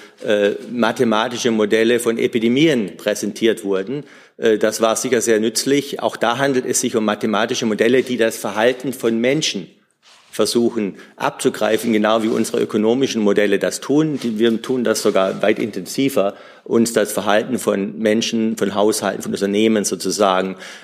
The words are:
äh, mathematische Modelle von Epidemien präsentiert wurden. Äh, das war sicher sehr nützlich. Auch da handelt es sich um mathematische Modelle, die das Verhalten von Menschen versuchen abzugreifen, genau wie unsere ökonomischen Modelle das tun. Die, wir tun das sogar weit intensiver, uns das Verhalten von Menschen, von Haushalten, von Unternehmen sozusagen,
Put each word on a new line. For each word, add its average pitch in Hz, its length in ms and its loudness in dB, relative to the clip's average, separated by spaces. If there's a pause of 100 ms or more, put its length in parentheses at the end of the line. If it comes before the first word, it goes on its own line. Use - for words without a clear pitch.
(240)
äh, 104 260 2 (200)
mathematische 117 800 0
Modelle 113 480 4
von 117 180 0
Epidemien 117 800 2
präsentiert 104 680 -2
wurden. 101 400 -4 (320)
Äh, 110 220 2
das 107 220 0
war 110 140 4
sicher 120 260 0
sehr 110 200 2
nützlich. 135 600 -2
Auch - 160 -2
da 117 220 0
handelt 135 280 0
es 123 140 -2
sich 120 140 -2
um 110 100 0
mathematische 107 600 -2
Modelle, 113 380 2
die 127 120 -6
das 113 200 0
Verhalten 117 560 0
von 117 260 -2
Menschen 123 480 -2 (640)
versuchen 110 680 0 (180)
abzugreifen, 117 760 0
genau 107 300 2
wie 110 60 0
unsere 120 320 0
ökonomischen 113 640 0
Modelle 101 360 2
das 90 220 -2
tun. 147 420 0
Die, 113 160 -4
wir 113 240 2
tun 127 220 -2
das 110 180 0
sogar 98 400 0
weit 107 160 2
intensiver, 104 800 -2 (260)
uns 113 300 2
das 104 180 2
Verhalten 107 480 0
von 104 400 -2
Menschen, 110 580 0
von 101 200 -2
Haushalten, 104 460 0
von - 100 -8
Unternehmen 101 520 2
sozusagen, 95 680 0 (300)